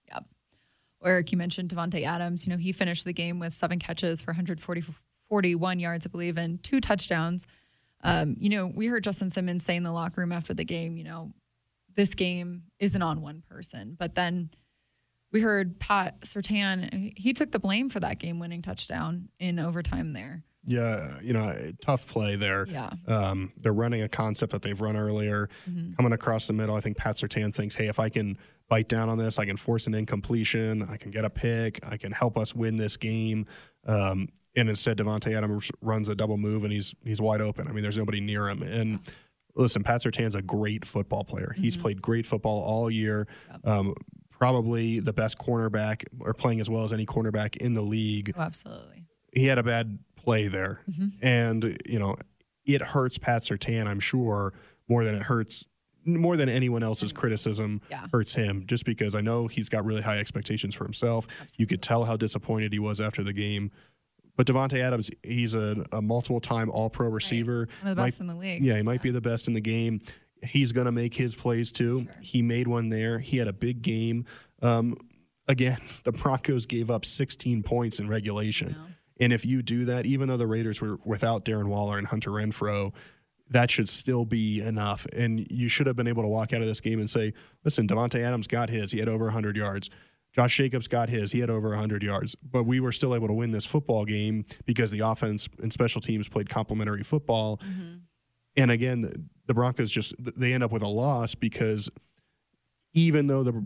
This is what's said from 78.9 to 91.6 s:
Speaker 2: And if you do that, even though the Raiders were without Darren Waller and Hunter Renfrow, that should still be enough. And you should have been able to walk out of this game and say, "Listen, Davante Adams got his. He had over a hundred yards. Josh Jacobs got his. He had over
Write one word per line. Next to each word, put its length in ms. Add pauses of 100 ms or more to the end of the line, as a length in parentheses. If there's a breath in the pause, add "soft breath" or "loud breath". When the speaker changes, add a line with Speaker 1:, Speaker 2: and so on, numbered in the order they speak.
Speaker 2:
And 120
if 120
you 160
do 220
that, 220
even 240
though 80
the 100
Raiders 320
were 240
without 400
Darren 240
Waller 300
and 100
Hunter 240
Renfrow, 640 (560 loud breath)
that 200
should 200
still 340
be 380
enough. 500
And 400
you 160
should 200
have 100
been 100
able 160
to 60
walk 240
out 80
of 60
this 120
game 220
and 80
say, 240 (320 loud breath)
"Listen, 200
Davante 360
Adams 260
got 220
his. 240
He 60
had 100
over 180
a 60
hundred 240
yards. 320 (420 loud breath)
Josh 240
Jacobs 320
got 220
his. 240
He 80
had 80
over 240